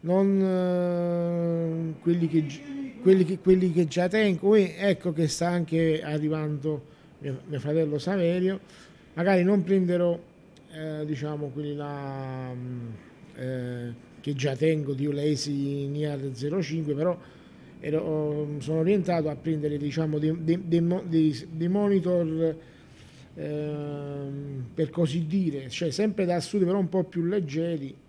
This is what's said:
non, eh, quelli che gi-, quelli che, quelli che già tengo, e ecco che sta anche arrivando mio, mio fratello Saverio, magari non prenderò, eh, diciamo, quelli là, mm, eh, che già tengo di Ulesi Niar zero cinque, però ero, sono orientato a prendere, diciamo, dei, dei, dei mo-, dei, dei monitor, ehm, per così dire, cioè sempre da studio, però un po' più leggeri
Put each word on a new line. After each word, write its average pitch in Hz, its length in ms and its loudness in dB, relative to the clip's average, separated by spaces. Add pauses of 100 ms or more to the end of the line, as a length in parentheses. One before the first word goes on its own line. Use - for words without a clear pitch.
non, 190 400 4
eh, 175 1600 0
quelli 170 260 2
che 156 180 2
gi-, 262 540 -10
quelli 190 240 6
che, 175 140 0
quelli 185 340 4
che 165 160 2
già 175 220 0
tengo, 202 460 4
e 185 200 6
ecco 180 380 0
che 156 140 2
sta 170 220 0
anche 165 520 2
arrivando 151 840 -2 (340)
mio, 139 280 -6
mio 147 120 -4
fratello 147 400 0
Saverio, 180 600 0 (540)
magari 180 300 4
non 196 200 4
prenderò, 175 560 2 (540)
eh, 156 320 -6
diciamo, 147 440 -4
quelli 147 260 -6
là, 135 800 -8
mm, 123 340 -8 (480)
eh, 123 580 -6 (280)
che 147 120 -4
già 135 220 -2
tengo 151 380 0
di 135 120 -2
Ulesi 143 840 -2
Niar 143 440 -4
zero 147 300 -2
cinque, 151 320 -2
però 170 260 0 (640)
ero, 151 680 -2 (120)
sono 151 200 -2
orientato 170 480 2
a 151 80 -4
prendere, 151 420 -2
diciamo, 151 400 0
dei, 156 240 2
dei, 165 240 0
dei 170 140 4
mo-, 170 260 2
dei, 156 460 2
dei 165 160 -2
monitor, 175 880 2 (800)
ehm, 143 1400 -6
per 151 160 0
così 160 380 0
dire, 151 420 0
cioè 160 220 -4
sempre 202 320 0
da 175 160 2
studio, 190 260 0
però 190 140 2
un 185 80 2
po' 185 160 0
più 170 220 -2
leggeri 160 680 -2 (160)